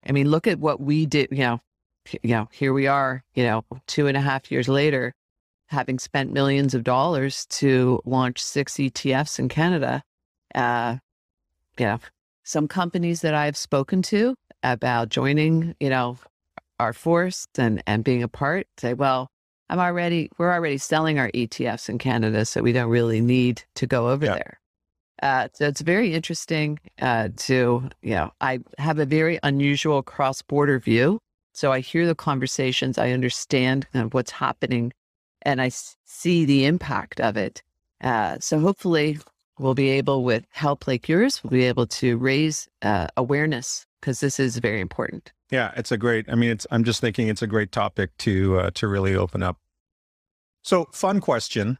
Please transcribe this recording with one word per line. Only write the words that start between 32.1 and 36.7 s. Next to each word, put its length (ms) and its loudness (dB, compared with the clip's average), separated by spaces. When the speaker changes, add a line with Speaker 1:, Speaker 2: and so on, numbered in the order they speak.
Speaker 1:
conversations, 840 -2
I 140 2
understand 840 0
kind 120 0
of 100 -4
what's 160 0
happening, 640 -4
and 180 2
I 60 2
s-, 280 -8
see 400 0
the 200 4
impact 540 -2